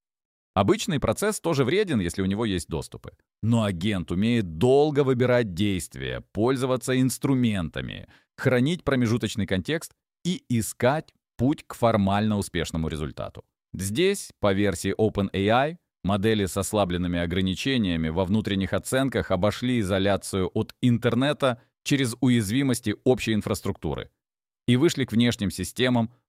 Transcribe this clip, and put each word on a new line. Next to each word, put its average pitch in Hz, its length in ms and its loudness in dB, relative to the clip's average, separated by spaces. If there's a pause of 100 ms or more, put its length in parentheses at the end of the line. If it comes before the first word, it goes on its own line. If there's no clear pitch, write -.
(540)
Обычный 123 460 2
процесс 202 400 0
тоже 143 240 0
вреден, 170 340 0
если 87 240 0
у 95 40 2
него 101 180 0
есть 92 240 -2
доступы. - 420 -8 (320)
Но 113 220 2
агент 95 480 -2
умеет 101 440 0
долго 143 460 4
выбирать 123 520 2
действия, 78 680 -2 (100)
пользоваться 127 680 0
инструментами, 104 1080 -2 (300)
хранить 135 480 0
промежуточный 113 640 0
контекст 101 420 -2 (340)
и 175 240 -4
искать 123 640 0 (240)
путь 139 300 0
к - 80 -14
формально 107 640 2
успешному 82 480 -2
результату. 73 580 -8 (280)
Здесь, 131 680 -2
по 104 140 2
версии 95 420 0
Open 101 380 0
A 98 180 2
I, 139 280 2 (260)
модели 101 420 0
с - 100 -6
ослабленными 90 600 0
ограничениями 90 920 -2
во 87 140 0
внутренних 98 480 -2
оценках 117 600 -2
обошли 104 480 0
изоляцию 95 720 0
от 110 260 -4
интернета 123 800 0 (220)
через 131 380 0
уязвимости 120 840 2
общей 127 320 2
инфраструктуры 92 760 -4 (560)
и 120 80 4
вышли 139 280 2
к - 60 -8
внешним 113 400 2
системам, 117 600 0 (160)